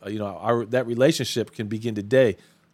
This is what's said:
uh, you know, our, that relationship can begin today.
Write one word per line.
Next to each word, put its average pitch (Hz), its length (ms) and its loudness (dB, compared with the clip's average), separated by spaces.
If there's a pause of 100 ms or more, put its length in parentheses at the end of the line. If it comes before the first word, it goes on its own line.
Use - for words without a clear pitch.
uh, 101 40 -10
you 107 80 -8
know, 104 100 -6
our, 107 400 -2
that 123 200 0
relationship 117 640 0
can 110 160 -8
begin 113 260 -4
today. 107 440 4 (360)